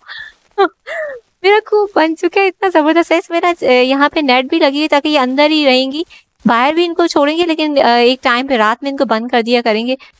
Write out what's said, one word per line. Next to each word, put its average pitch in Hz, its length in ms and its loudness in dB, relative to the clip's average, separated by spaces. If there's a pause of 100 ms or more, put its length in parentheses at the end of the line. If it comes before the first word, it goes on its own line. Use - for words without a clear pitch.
(600)
<laughs> 381 100 2 (720)
मेरा 415 160 4
कूप 415 360 0
बन 320 200 0
चुका 359 260 -2
है, 392 60 0
इतना 370 220 -4
ज़बरदस्त 330 420 2
है। 330 60 4
इसमें 339 260 -4
ना, 349 100 0 (100)
अ, - 20 -4
यहाँ 262 440 2
पे 320 120 -2
नेट 262 280 0
भी 330 100 0
लगी 285 220 0
है, 311 60 0
ताकि 294 220 0
ये 302 80 0
अंदर 269 340 2
ही 302 140 0
रहेंगी, 269 400 0 (420)
बाहर 262 280 2
भी 349 100 2
इनको 339 220 0
छोड़ेंगे, 320 380 0
लेकिन, 311 320 -2
अ, 247 100 4
एक 240 360 2
टाइम 254 240 -2
पे 262 100 -2
रात 220 260 0
में 277 80 -6
इनको 277 140 -2
बंद 226 260 -4
कर 240 100 2
दिया 240 200 0
करेंगे। 240 360 -2 (220)